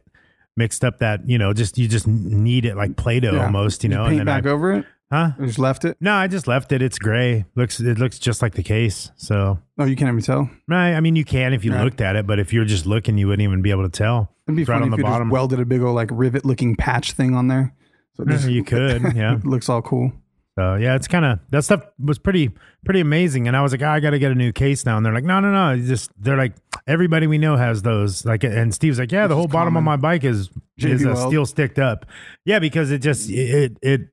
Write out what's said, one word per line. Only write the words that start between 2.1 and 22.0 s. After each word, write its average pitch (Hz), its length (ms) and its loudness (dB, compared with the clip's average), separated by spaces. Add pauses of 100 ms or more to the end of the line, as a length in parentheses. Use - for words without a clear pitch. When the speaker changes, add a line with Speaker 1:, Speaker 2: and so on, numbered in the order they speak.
Speaker 1:
knead 120 220 2
it 101 100 -6
like 101 200 -2
Play-Doh 120 360 0
Speaker 2:
Yeah. 95 140 0
Speaker 1:
almost, 101 360 -2
you 117 60 0
Speaker 2:
Did - 60 0
you - 40 0
Speaker 1:
know, 110 60 -2
and 131 80 2
Speaker 2:
paint 156 80 2
Speaker 1:
then - 60 -2
Speaker 2:
back 139 200 0
Speaker 1:
I 143 40 0
Speaker 2:
over 160 240 0
it? 202 100 -4 (260)
Speaker 1:
Huh? 151 280 2
Speaker 2:
You 135 80 -4
just 113 120 -4
left 131 260 0
it? 170 160 -4
Speaker 1:
No, 202 140 0
I 190 140 0
just 180 200 -6
left 139 240 0
it. 127 100 0
It's 131 160 -2
gray. 113 460 0 (120)
Looks, 123 240 -2
it 117 180 0
looks 127 200 -2
just - 240 -4
like 110 120 -2
the 95 80 -2
case. 110 540 -2
So. 98 420 0 (200)
Speaker 2:
Oh, 147 60 0
you 135 120 0
can't 139 120 0
even 117 140 0
tell? 135 280 0 (160)
Speaker 1:
Right. 175 280 2
I 160 60 0
mean, 165 140 4
you 156 100 2
can 127 280 0
if 107 120 0
you 110 80 0
Speaker 2:
Right. 120 120 0
Speaker 1:
looked 127 160 -2
at 98 160 0
it, 104 100 -2
but 104 120 0
if 101 140 -2
you're 113 120 2
just 98 220 0
looking, 104 320 0
you 98 100 2
wouldn't 101 160 2
even 95 180 2
be 101 80 0
able 95 140 0
to 90 60 -4
tell. 110 400 0 (180)
Speaker 2:
It'd 156 80 0
be 165 60 2
Speaker 1:
It's 127 60 -2
right 117 80 2
Speaker 2:
funny 113 100 0
Speaker 1:
on 113 60 0
Speaker 2:
if 110 40 0
Speaker 1:
the 135 60 0
Speaker 2:
you - 20 0
Speaker 1:
bottom. 113 240 0
Speaker 2:
just 123 40 -2
welded 131 280 0
a 123 40 -2
big 123 180 0
old, 120 120 0
like, 113 180 -2
rivet 127 320 0
looking 123 300 0
patch - 380 0
thing 127 220 0
on 127 140 0
there. 131 240 0 (420)
So 117 100 -8
it - 60 -2
Speaker 1:
Yeah, 151 60 2
Speaker 2:
just 139 120 0
Speaker 1:
you 120 160 0
could, 123 380 0
Speaker 2:
<laughs> 117 120 0
Speaker 1:
yeah. 113 220 2
Speaker 2:
it 101 100 -4
looks 131 220 -2
all 117 140 0
cool. 127 300 -2 (460)
Speaker 1:
So 95 180 0
yeah, 120 180 2
it's 131 140 -2
kinda, 147 320 2 (100)
that 143 140 0
stuff 196 180 2 (160)
was 143 220 -2